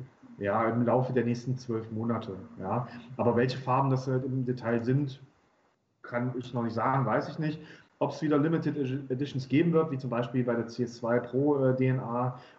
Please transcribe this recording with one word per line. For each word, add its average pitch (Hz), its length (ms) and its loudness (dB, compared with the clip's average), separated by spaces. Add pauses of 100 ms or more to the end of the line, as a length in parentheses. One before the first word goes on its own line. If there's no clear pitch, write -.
(400)
ja, 104 280 2
im 120 160 2
Laufe 123 300 2
der 120 120 2
nächsten 120 300 -2
zwölf 110 360 -6
Monate. 110 440 -4 (240)
Ja. 110 280 -4 (300)
Aber 113 180 2
welche 127 240 2
Farben 135 320 2
das 131 160 0
halt 131 180 0
im 131 200 -2
Detail 117 380 0
sind, 131 380 0 (800)
kann 123 380 -4
ich 127 160 -8
noch 120 80 -2
nicht 110 100 -4
sagen, 127 320 2
weiß 131 240 0
ich - 80 -10
nicht. 151 240 -4 (380)
Ob's - 240 -4
wieder 147 160 4
Limited 156 360 2
Edi-, 135 340 -2
Editions 131 380 -4
geben 165 260 4
wird, 160 180 4
wie 131 80 -4
zum 127 100 -6
Beispiel 120 340 0
bei 117 120 0
der 117 100 0
C 120 200 -4
S - 100 -8
zwei 120 240 2
Pro, 139 440 2
äh, 131 120 6
D 131 120 2
N 131 120 2
A 123 400 -2 (200)